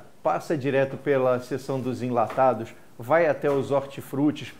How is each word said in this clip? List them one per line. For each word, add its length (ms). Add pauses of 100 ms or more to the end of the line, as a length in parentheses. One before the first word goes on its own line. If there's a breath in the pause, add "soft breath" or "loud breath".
(220)
passa 340
direto 400
pela 440
seção 380
dos 240
enlatados, 680 (280 soft breath)
vai 280
até 240
os 200
hortifrutis 880